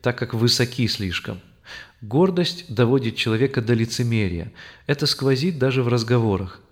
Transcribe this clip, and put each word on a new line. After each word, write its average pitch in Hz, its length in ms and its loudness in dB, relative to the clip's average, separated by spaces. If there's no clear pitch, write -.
так 123 160 0
как 120 160 -6
высоки 117 540 2
слишком. 95 500 -4
Гордость 170 600 0
доводит 120 400 2
человека 123 480 0
до 113 100 0
лицемерия. 113 800 0
Это 143 180 0
сквозит 139 500 0
даже 131 280 0
в 120 40 0
разговорах. 113 720 0